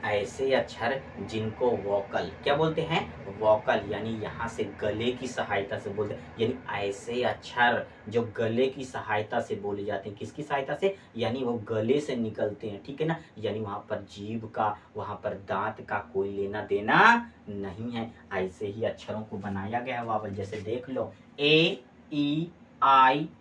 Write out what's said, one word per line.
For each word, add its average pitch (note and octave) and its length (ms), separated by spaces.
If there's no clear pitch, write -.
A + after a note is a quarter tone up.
ऐसे G#2+ 500
अक्षर A#2 460
जिनको A2 500
वोकल, G2+ 600
क्या C#3+ 120
बोलते D#3+ 260
हैं? - 560
वोकल, G#2+ 500
यानी G#2 220
यहाँ - 260
से A#2+ 160
गले G#2+ 320
की B2+ 140
सहायता G2+ 520
से G2+ 120
बोलते G2+ 240
हैं, - 260
यानी A#2 140
ऐसे G2+ 440
अक्षर A#2+ 640
जो A2+ 140
गले A#2 300
की C3+ 180
सहायता A2 560
से - 140
बोले G2+ 300
जाते G#2 240
हैं। G2+ 100
किसकी - 240
सहायता C#3 320
से? F#3+ 220
यानी A#2 280
वो A#2+ 80
गले A2+ 480
से C#3 160
निकलते A2 520
हैं, G2+ 160
ठीक - 160
है D#3 60
ना? D#3+ 100
यानी G#2+ 220
वहाँ G#2 300
पर G2+ 200
जीभ G#2+ 440
का, G#2 220
वहाँ G2+ 280
पर G#2 100
दांत G#2+ 400
का G#2 100
कोई G2 140
लेना G2+ 320
देना D#3 680
नहीं G#2+ 420
है। A#2 200
ऐसे F#2+ 340
ही G#2+ 180
अक्षरों - 380
को - 140
बनाया G2+ 440
गया B2 200
है A#2+ 60
वावल। G#2+ 240
जैसे G2 300
देख A2+ 300
लो, B2+ 220
ए, D#3 420
ई, D3+ 380
आई, D3+ 460